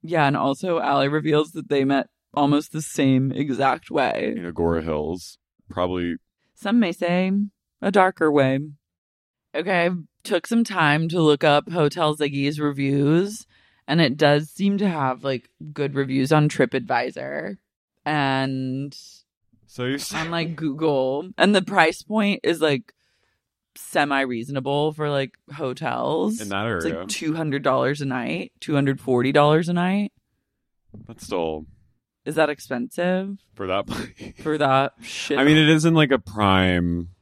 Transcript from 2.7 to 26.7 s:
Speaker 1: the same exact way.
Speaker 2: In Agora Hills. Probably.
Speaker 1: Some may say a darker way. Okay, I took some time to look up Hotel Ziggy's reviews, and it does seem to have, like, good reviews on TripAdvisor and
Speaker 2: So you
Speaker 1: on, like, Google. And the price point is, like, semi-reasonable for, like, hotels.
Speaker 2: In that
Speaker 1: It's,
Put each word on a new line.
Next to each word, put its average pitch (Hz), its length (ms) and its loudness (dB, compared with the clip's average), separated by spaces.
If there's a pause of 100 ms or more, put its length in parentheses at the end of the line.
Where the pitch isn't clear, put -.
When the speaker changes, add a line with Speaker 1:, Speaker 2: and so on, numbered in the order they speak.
Speaker 1:
the 156 120 -6
same 135 500 2
exact 135 580 -2
way. - 460 0
Speaker 2:
In 87 100 -8
Agora 82 340 0
Hills. 78 560 -6 (320)
Probably. 90 480 -2 (380)
Speaker 1:
Some 208 240 0
may 190 140 2
say 180 400 0 (500)
a 196 80 0
darker 185 400 2
way. 135 300 2 (920)
Okay, 175 340 0
I 180 40 2 (320)
took - 240 -2
some 233 160 2
time 160 460 2
to 170 120 0
look 151 220 4
up 147 300 4
Hotel 156 420 2
Ziggy's 143 460 -2
reviews, 143 880 0 (400)
and 165 120 2
it 143 160 2
does 147 320 4
seem 196 300 -2
to 202 100 0
have, 135 360 -2
like, 131 260 -6 (220)
good 139 240 -4
reviews 135 340 0
on 151 180 4
TripAdvisor 131 1080 -4 (480)
and 135 920 -2 (680)
Speaker 2:
So 123 200 -6
you 135 120 -2 (160)
Speaker 1:
on, 160 160 -4
like, 170 240 -4
Google. 147 840 -2
And 196 160 4
the 202 100 4
price 170 400 2
point 208 420 0
is, 160 160 0
like, 143 320 0 (840)
semi-reasonable 139 1160 -2
for, 151 180 -4
like, 139 260 -4 (180)
hotels. 143 840 -4
Speaker 2:
In 107 80 -10
that 101 180 -2
Speaker 1:
It's, 92 180 -2